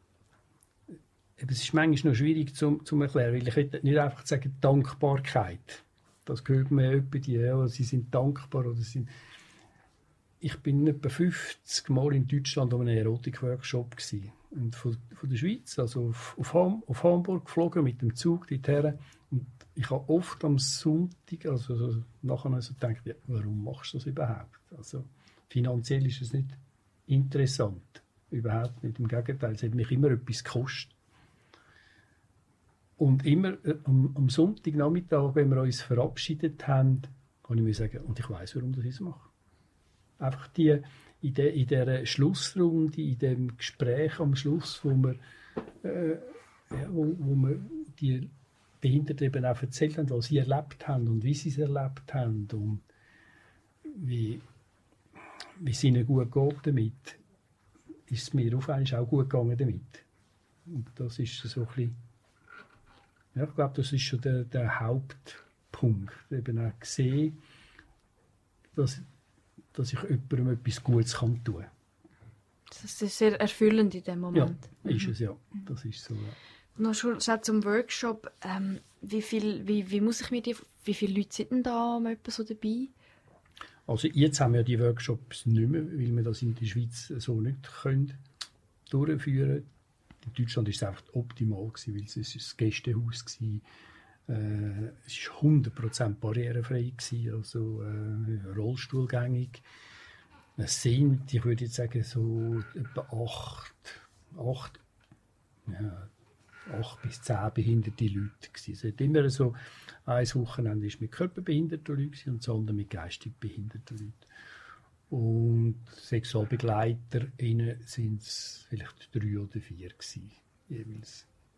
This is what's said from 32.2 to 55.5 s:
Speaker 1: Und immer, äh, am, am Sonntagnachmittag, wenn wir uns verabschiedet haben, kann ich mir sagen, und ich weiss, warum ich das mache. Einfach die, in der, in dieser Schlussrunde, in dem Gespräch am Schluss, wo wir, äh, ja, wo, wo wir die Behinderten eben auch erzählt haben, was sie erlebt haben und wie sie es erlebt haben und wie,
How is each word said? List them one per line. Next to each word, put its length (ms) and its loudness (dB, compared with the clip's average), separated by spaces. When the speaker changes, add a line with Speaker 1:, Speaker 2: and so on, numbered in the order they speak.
Speaker 1:
Und 280 4
immer, 280 4
äh, 200 0
am, 320 6
am 120 4
Sonntagnachmittag, 1080 2
wenn 140 6
wir 120 4
uns 180 0
verabschiedet 840 0
haben, 360 4
kann 140 0
ich 60 4
mir 100 2
sagen, 260 -4
und 180 -6
ich 100 -6
weiss, 280 -8
warum 240 -2
ich 40 -4
das 160 -6
mache. 280 -10
Einfach 300 -4
die, 340 6
in 120 0
der, 200 4
in 120 4
dieser 380 2
Schlussrunde, 960 2
in 180 0
dem 380 0
Gespräch 640 0
am 140 4
Schluss, 500 -2
wo 60 4
wir, 240 4
äh, 340 -2
ja, 180 -6
wo, 280 0
wo 160 0
wir 100 0
die 280 0
Behinderten 420 2
eben 200 0
auch 160 0
erzählt 380 -2
haben, 120 0
was 160 -2
sie 120 2
erlebt 500 -2
haben 200 0
und 140 2
wie 120 2
sie 160 -4
es 80 -2
erlebt 560 -2
haben 380 -2
und 280 -2
wie, 440 -4